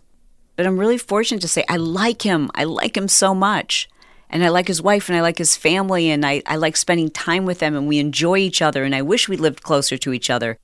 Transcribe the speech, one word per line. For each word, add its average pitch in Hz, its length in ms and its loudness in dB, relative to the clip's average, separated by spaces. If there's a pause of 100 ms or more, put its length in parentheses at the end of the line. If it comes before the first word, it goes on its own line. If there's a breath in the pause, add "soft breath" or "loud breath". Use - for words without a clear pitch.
(560)
But 175 100 0
I'm 190 140 0
really 226 180 2
fortunate 220 440 -2
to 170 80 -4
say - 180 0
I 165 80 0
like 180 460 -2
him. 170 340 0
I - 80 0
like 165 320 -2
him 196 140 -2
so 190 260 4
much. 196 540 0 (400 soft breath)
And 170 140 0
I 175 60 4
like 180 180 2
his 165 140 -2
wife, 202 280 2
and 175 80 2
I 170 40 2
like 170 160 2
his 170 180 0
family, 180 540 2
and 147 160 2
I, 143 220 0
I 156 80 -2
like 160 200 0
spending 165 360 0
time 180 340 -2
with 180 140 -2
them, 151 160 0
and 143 120 -2
we 147 120 2
enjoy 151 380 2
each 196 240 0
other, 143 220 2
and 139 120 0
I 135 80 -2
wish 196 260 0
we 190 80 -2
lived 156 240 0
closer 143 360 0
to 131 160 -4
each 123 160 -4
other. 117 340 -2